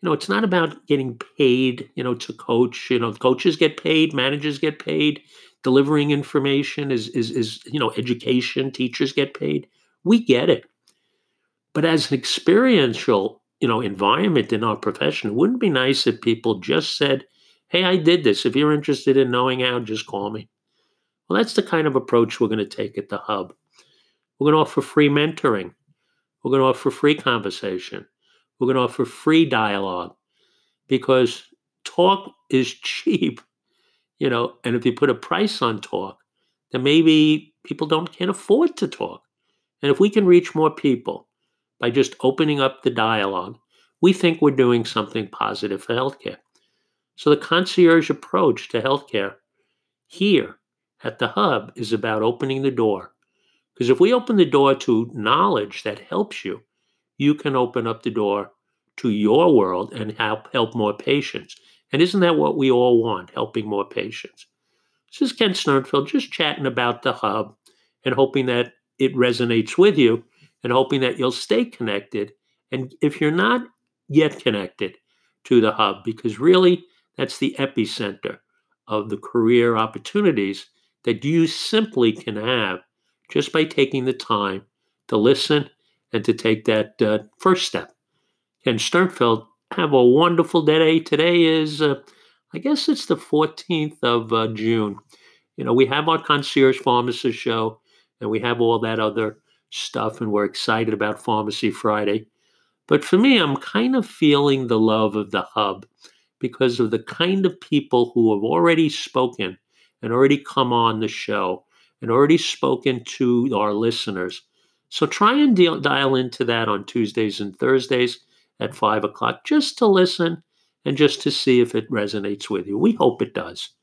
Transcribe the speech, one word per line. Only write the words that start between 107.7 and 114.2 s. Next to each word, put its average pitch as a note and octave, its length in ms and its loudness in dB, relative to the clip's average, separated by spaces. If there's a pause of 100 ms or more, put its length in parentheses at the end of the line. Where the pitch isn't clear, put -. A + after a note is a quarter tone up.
who A2+ 200 4
have G2+ 100 -4
already D#3+ 460 2
spoken A#2+ 680 -6 (440)
and A2+ 100 -6
already C#3 260 4
come C3 360 -2
on A2+ 260 2
the A2 80 -2
show G2 580 -6 (360)
and A2+ 80 -10
already C#3+ 280 4
spoken C3 680 -2
to A#2+ 520 0
our G#2 180 0
listeners. G#2 680 -4 (480)